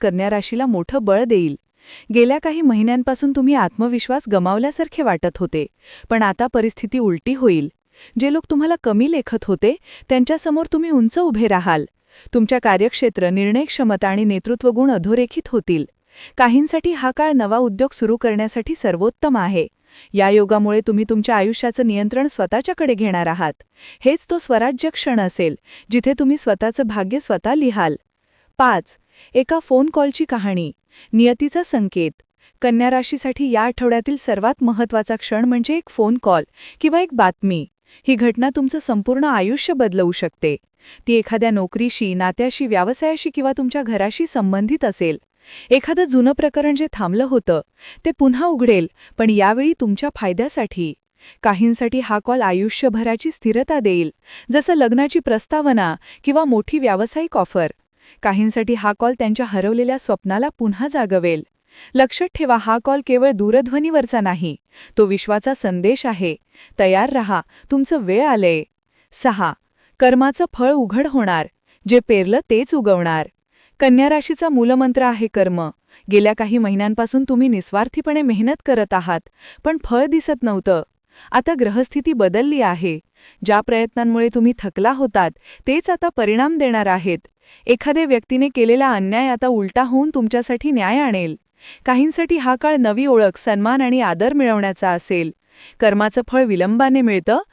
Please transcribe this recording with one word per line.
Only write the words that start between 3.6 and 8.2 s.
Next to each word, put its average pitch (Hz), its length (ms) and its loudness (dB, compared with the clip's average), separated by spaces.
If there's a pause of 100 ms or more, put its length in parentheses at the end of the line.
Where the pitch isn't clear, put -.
गमावल्यासारखे 226 720 -2
वाटत 175 340 -2
होते, 160 300 -4 (420)
पण 226 140 2
आता 208 240 0
परिस्थिती 226 520 -2
उलटी 214 340 -2
होईल. 180 360 2 (500)
जे 277 140 0